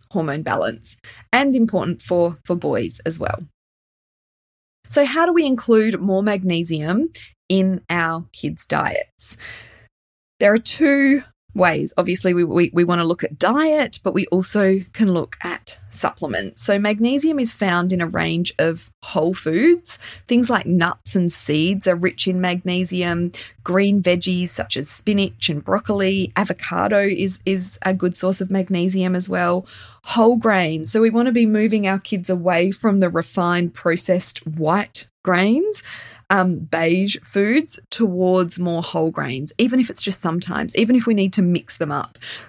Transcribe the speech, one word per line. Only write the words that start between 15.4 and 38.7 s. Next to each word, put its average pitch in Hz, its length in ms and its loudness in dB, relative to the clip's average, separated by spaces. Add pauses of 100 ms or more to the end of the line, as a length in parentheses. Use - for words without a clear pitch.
at - 360 -12 (100)
supplements. - 760 -6
So 202 160 2
magnesium 247 600 0
is 233 160 -2
found 180 400 0
in 175 80 -2
a 165 40 -2
range 165 520 -2
of 165 320 -2 (120)
whole 170 300 -2
foods. 233 640 2 (300)
Things 240 220 2
like 226 160 -2
nuts 170 500 -2
and 175 160 2
seeds 170 540 0
are 180 100 2
rich 180 320 -2
in 185 140 -2
magnesium. 175 920 -2 (320)
Green 202 380 2
veggies 180 480 0
such - 260 -6
as 139 140 -4
spinach - 580 -2
and 147 160 -4
broccoli, 196 720 0
avocado 196 640 0
is, 196 460 -2
is 190 400 -2
a 190 80 0
good 185 200 -2
source 190 280 -2
of 185 80 -6
magnesium 185 640 0
as 180 100 -4
well. 180 400 0 (380)
Whole 233 320 4
grains. 180 560 0
So 220 80 2
we 226 80 6
wanna 233 240 2
be 233 140 4
moving 214 400 2
our 190 140 0
kids 185 280 -6
away 180 420 2
from 196 300 2
the 185 80 4
refined, 175 640 -2
processed - 760 -2
white 160 640 -2 (160)
grains, 226 580 2 (460)
um, 185 300 2
beige 165 640 0
foods 226 560 0 (120)
towards 185 680 0
more 170 240 -2